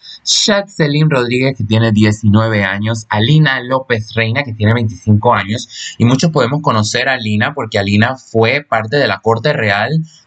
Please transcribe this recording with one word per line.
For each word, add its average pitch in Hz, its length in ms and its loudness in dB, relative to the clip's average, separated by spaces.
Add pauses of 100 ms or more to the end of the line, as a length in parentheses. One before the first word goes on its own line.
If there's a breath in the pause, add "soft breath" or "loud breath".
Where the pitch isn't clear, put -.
(240 loud breath)
Shatselim 160 840 0
Rodríguez, 127 480 0
que 107 80 -4
tiene 113 260 2
diecinueve 107 720 2
años, 107 460 -4
Alina 135 500 2
López 123 560 -4
Reina, 113 280 0
que 127 100 -10
tiene 107 200 2
veinticinco 107 640 2
años, 104 600 -6
y 113 80 2
muchos 135 260 2
podemos 143 300 0
conocer 120 480 0
a 131 60 0
Alina 113 380 -2
porque 110 240 -6
Alina 104 380 2
fue 117 500 0
parte 110 300 -2
de 135 120 2
la 95 120 -4
corte 113 320 0
real 117 540 -2 (220 loud breath)